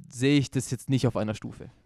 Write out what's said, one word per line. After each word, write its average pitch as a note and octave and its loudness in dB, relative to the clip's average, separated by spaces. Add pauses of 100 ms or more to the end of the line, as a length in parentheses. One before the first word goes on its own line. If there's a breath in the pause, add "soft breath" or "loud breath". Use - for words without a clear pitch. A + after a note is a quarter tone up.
sehe C3+ 2
ich C3+ 2
das - -2
jetzt - -6
nicht C3 2
auf A2 0
einer G#2+ -2
Stufe. - -12 (140)